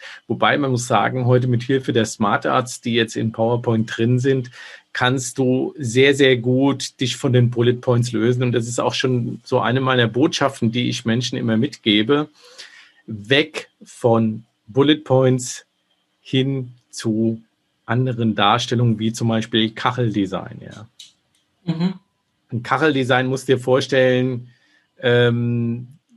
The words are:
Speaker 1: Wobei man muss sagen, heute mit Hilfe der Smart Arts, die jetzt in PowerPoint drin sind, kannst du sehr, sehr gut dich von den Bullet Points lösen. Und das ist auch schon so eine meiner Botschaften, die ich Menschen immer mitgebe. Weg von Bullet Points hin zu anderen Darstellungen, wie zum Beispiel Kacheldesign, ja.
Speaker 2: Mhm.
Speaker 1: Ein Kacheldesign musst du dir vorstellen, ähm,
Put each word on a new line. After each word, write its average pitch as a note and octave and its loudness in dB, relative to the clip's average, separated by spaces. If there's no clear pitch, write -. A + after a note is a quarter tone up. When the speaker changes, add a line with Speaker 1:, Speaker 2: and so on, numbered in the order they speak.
Speaker 1:
Wobei A2+ 0
man C#3 0
muss B2 -2
sagen, A#2+ 0
heute B2 4
mit A#2+ 0
Hilfe C3+ -2
der A2 2
Smart A2+ -2
Arts, B2+ -2
die A#2 -4
jetzt A#2 0
in A2+ -4
PowerPoint A#2 -2
drin A#2+ 2
sind, C3 0
kannst B2+ -2
du C3 0
sehr, C3 4
sehr C3 4
gut C3 0
dich B2 -4
von B2+ 0
den A#2+ 4
Bullet A#2+ 2
Points A#2+ 0
lösen. A#2+ 0
Und B2 0
das A#2 0
ist A#2+ -6
auch A#2 0
schon B2 -2
so B2+ 0
eine A#2+ 0
meiner B2+ 2
Botschaften, B2+ 0
die B2 -2
ich A#2+ -6
Menschen B2 -2
immer A#2 0
mitgebe. A#2+ 2
Weg A#2 -2
von A2+ 0
Bullet C#3 0
Points C3 0
hin C3 -2
zu A2+ -2
anderen A#2 -2
Darstellungen, A#2 0
wie A2 -2
zum A#2 -4
Beispiel A2+ 0
Kacheldesign, G2+ -4
ja. G#2 -18
Speaker 2:
Mhm. E3+ -2
Speaker 1:
Ein A#2+ -6
Kacheldesign C3 0
musst C3 -4
du C3 2
dir - 0
vorstellen, B2+ 0
ähm, A#2+ 0